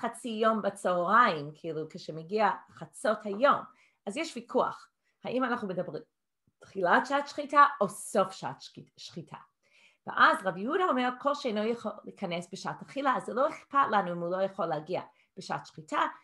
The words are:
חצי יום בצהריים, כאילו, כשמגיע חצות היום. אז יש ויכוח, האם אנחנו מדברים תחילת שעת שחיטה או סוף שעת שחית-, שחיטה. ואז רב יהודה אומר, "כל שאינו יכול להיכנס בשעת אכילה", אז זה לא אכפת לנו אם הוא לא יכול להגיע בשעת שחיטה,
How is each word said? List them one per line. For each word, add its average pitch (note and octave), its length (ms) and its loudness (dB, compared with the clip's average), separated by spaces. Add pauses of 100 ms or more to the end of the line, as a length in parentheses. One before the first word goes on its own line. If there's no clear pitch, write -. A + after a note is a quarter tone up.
חצי A#3 280 -6
יום A3 320 2
בצהריים, F#3 920 2
כאילו, D#3 340 -6
כשמגיע F3 600 -2 (220)
חצות - 520 -4
היום. G#3+ 380 2 (440)
אז G#3 120 -6
יש D#4+ 180 -6
ויכוח, A3 540 -2 (340)
האם B3+ 200 -2
אנחנו A#3 240 -2
מדברים E3+ 360 -6 (560)
תחילת G3 460 2
שעת C#4 220 0
שחיטה D4 380 6 (160)
או G3 80 4
סוף - 420 0
שעת C3+ 300 -8
שחית-, - 360 -18
שחיטה. - 400 -14 (720)
ואז - 360 4
רב F#3 140 -2
יהודה C4+ 280 0
אומר, B3+ 240 2 (100)
"כל C#4 160 0
שאינו G#3+ 280 -2
יכול A3+ 280 -4 (120)
להיכנס F3 480 -6
בשעת D#3 300 -8
אכילה", C4+ 360 -2
אז F3+ 80 -4
זה G#3 80 -6
לא C4+ 160 2
אכפת - 280 -6 (140)
לנו G3 200 2
אם F3 60 -4
הוא E3+ 140 -4
לא F#3 100 -2
יכול F#3+ 240 0
להגיע D#3 360 -4 (360)
בשעת - 280 -6
שחיטה, C#4+ 340 -8 (240)